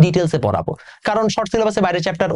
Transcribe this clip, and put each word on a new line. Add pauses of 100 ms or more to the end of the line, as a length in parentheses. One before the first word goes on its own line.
ডিটেলসে
পড়াবো, (360)
কারণ (100)
শর্ট
সিলেবাসে
বাইরের
চ্যাপ্টার